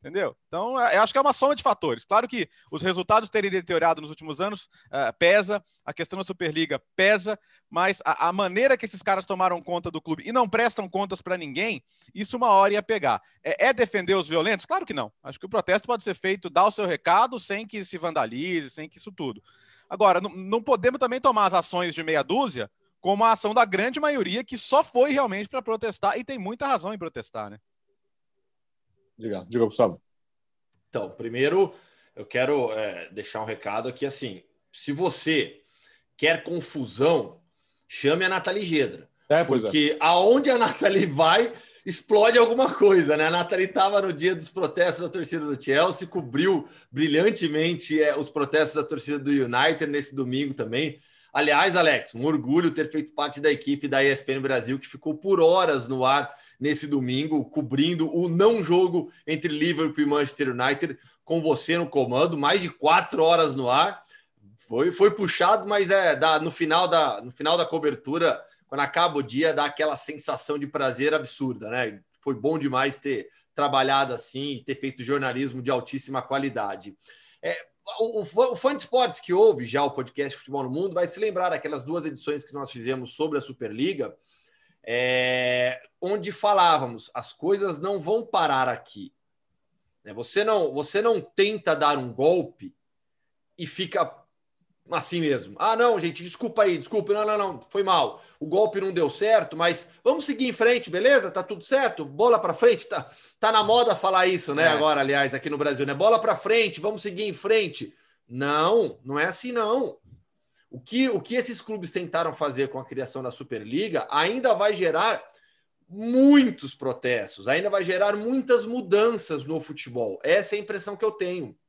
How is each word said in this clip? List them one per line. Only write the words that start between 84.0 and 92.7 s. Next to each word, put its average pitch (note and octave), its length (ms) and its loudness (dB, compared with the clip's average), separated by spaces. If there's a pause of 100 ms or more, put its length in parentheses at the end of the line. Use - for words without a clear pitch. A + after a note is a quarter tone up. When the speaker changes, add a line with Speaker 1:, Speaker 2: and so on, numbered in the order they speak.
Speaker 3:
é, B2+ 920 0 (200)
onde G3 300 -4
falávamos, E3 840 2
as - 180 -10
coisas F#3+ 460 -2
não F#3+ 200 -4
vão G#3 260 -2
parar C#3+ 440 2
aqui. G#2+ 460 -10 (880)
Né, G#2 80 -18
você A#2+ 320 -2
não, F#3 300 0
você D3 260 -2
não A3+ 220 2
tenta G3+ 520 0
dar D3 220 2
um B2 160 -8
golpe D3+ 640 0 (800)